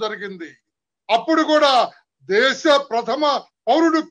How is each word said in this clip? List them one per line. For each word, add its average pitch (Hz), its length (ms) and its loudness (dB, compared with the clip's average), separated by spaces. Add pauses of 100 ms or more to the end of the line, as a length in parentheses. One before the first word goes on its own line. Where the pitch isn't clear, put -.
జరిగింది. 190 480 -10 (640)
అప్పుడు 311 280 2 (100)
కూడా 302 200 4 (640)
దేశ 254 260 0 (280)
ప్రథమ 233 320 -4 (460)
పౌరుడికి 311 420 0